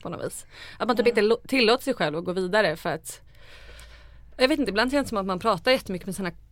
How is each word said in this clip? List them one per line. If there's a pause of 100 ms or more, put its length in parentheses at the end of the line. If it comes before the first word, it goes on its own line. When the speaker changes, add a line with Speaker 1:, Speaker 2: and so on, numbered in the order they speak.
Speaker 1:
på
något
vis. (320)
Att
man
typ
Speaker 2:
Ja.
Speaker 1:
inte
lo-,
tillåter
sig
själv
att
gå
vidare
för
att, (1160)
jag
vet
inte,
ibland
känns
det
som
att
man
pratar
jättemycket
med
sina (220)